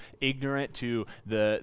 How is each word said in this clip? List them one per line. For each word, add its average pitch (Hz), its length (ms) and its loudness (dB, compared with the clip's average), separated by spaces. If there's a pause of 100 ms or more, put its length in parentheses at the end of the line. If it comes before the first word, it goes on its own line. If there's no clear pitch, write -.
(220)
ignorant 139 540 0
to 120 300 -2 (220)
the, 107 360 2